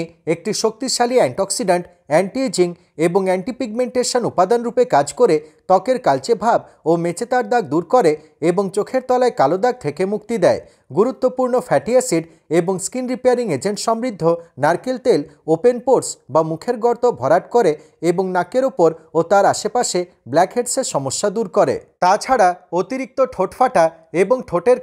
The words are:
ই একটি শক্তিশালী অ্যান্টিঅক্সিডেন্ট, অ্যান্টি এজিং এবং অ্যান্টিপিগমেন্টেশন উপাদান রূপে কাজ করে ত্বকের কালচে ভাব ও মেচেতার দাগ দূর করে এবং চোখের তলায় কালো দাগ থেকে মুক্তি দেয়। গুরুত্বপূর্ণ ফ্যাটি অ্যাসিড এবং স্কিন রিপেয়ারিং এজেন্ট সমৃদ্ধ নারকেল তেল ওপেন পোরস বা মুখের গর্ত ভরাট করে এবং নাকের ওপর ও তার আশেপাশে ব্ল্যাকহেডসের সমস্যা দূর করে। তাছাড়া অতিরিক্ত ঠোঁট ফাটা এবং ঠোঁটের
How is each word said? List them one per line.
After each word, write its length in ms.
ই 20
একটি 200
শক্তিশালী 680
অ্যান্টিঅক্সিডেন্ট, 640
অ্যান্টি 380
এজিং 220
এবং 280
অ্যান্টিপিগমেন্টেশন 1000
উপাদান 380
রূপে 220
কাজ 280
করে 220
ত্বকের 300
কালচে 280
ভাব 240
ও 20
মেচেতার 460
দাগ 140
দূর 100
করে 180
এবং 220
চোখের 340
তলায় 300
কালো 240
দাগ 120
থেকে 180
মুক্তি 240
দেয়। 220
গুরুত্বপূর্ণ 580
ফ্যাটি 280
অ্যাসিড 280
এবং 240
স্কিন 220
রিপেয়ারিং 400
এজেন্ট 220
সমৃদ্ধ 440
নারকেল 420
তেল 160
ওপেন 380
পোরস 240
বা 100
মুখের 420
গর্ত 180
ভরাট 260
করে 160
এবং 240
নাকের 280
ওপর 240
ও 60
তার 300
আশেপাশে 460
ব্ল্যাকহেডসের 680
সমস্যা 360
দূর 180
করে। 180
তাছাড়া 500
অতিরিক্ত 400
ঠোঁট 240
ফাটা 280
এবং 240
ঠোঁটের 360